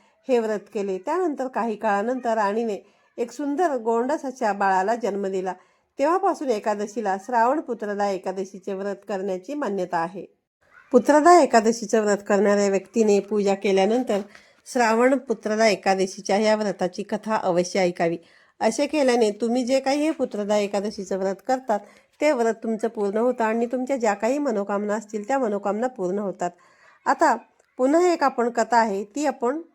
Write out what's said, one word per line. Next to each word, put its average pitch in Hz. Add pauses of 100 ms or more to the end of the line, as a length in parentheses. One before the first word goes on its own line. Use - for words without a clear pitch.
(280)
हे 247
व्रत 220 (140)
केले. 196
त्यानंतर 285
काही 226
काळानंतर 226
राणीने 214 (320)
एक 233
सुंदर 294
गोंडस 233
अशा 247
बाळाला 196
जन्म 202
दिला. 190 (460)
तेव्हापासून 320
एकादशीला 208
श्रावण 240
पुत्रदा 208
एकादशीचे 190
व्रत 196 (120)
करण्याची 190
मान्यता 196
आहे. 170 (640)
पुत्रदा 294
एकादशीचं 226
व्रत 208 (120)
करणाऱ्या 202
व्यक्तीने 202
पूजा 202
केल्यानंतर 202 (520)
श्रावण 247
पुत्रदा 220
एकादशीच्या 190
या 214
व्रताची 202
कथा 214
अवश्य 180
ऐकावी. 175 (440)
असे 220
केल्याने 247
तुम्ही 233
जे 262
काही 269
हे 302
पुत्रदा 208
एकादशीचं 202
व्रत 190 (120)
करतात 254 (400)
ते 302
व्रत 226
तुमचं 226
पूर्ण 202
होतं 240
आणि 226
तुमच्या 254
ज्या 220
काही 226
मनोकामना 208
असतील 214
त्या 269
मनोकामना 208
पूर्ण 196
होतात. 185 (560)
आता 277 (400)
पुन्हा 330
एक 330
आपण 247
कथा 233
आहे 220
ती 285
आपण, 269 (140)